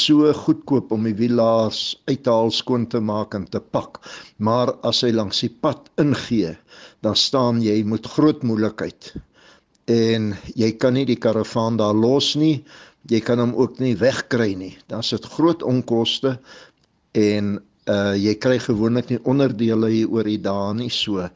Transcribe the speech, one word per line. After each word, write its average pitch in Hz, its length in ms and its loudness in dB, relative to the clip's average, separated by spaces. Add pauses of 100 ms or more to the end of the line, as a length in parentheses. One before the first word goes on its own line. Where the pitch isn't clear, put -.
so 151 260 6
goedkoop - 640 0
om 110 120 -2
die 110 80 -2
wielaars 113 680 2 (260)
uit 135 160 -2
te 120 80 2
haal, 113 180 2
skoon 120 400 -2
te 117 140 -2
maak 107 320 -4
en 95 80 -6
te 98 160 -6
pak. - 400 -8 (420)
Maar 120 300 2 (160)
as - 160 0
hy 120 80 2
langs 107 320 -2
die 117 80 -4
pad - 380 -4 (100)
ingee, 113 560 0 (480)
dan 104 140 0
staan 120 440 0
jy 107 240 2
met 107 280 -4
groot 151 280 2
moeilikheid. 107 720 -4 (800)
En 113 400 2 (240)
jy 110 240 2
kan 127 160 4
nie 135 100 0
die 120 140 0
karavaan 113 580 0
daar 104 160 2
los 123 460 4
nie, 151 240 2 (460)
jy 113 100 4
kan 120 220 0
hom 120 160 0
ook 127 240 0
nie 127 160 0
wegkry 117 600 0
nie. 92 160 -12 (140)
Dan 110 180 -8
sit - 200 -4 (100)
groot 165 260 2
onkoste 123 760 0 (800)
en, 104 380 2 (300)
eh, 101 320 0
jy 104 220 2
kry 127 220 2
gewoonlik 117 480 0
nie 120 120 -2
onderdele 113 680 2
hier 110 200 0
oor 110 140 0
die 107 160 -2
dae 98 340 -4
nie. 120 160 -6
So, 95 460 -4